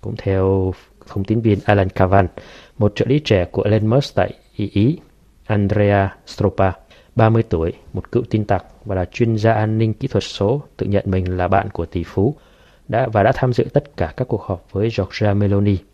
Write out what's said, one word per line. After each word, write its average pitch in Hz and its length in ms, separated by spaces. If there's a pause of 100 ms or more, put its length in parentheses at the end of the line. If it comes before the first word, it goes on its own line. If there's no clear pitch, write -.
Cũng 110 100
theo 95 560 (340)
thông 98 160
tin 110 180
viên 104 240
Alan 98 240
Cavan, 95 380 (500)
một 104 180
trợ - 140
lý 143 100
trẻ 98 260
của - 160
Elon 107 260
Musk 131 280
tại 95 180 (220)
Ý, 101 180
Ý, 120 240 (480)
Andrea 101 680 (120)
Stropa, 95 440 (440)
ba 113 140
mươi 113 140
tuổi, 82 300 (200)
một - 180
cựu 120 180
tin 107 160
tặc 95 200 (200)
và 101 100
là 92 100
chuyên 113 320
gia 113 160
an 110 240
ninh 110 160
kỹ - 140
thuật - 160
số, 120 380 (160)
tự - 80
nhận 98 220
mình 92 300
là 90 100
bạn 95 220
của 87 160
tỷ 85 180
phú, 110 320 (520)
đã, 123 260
và 104 100
đã 117 120
tham 127 180
dự - 100
tất - 340
cả - 200
các 127 100
cuộc 107 160
họp - 280
với 107 180
Giorgia 104 440
Meloni. 101 440 (160)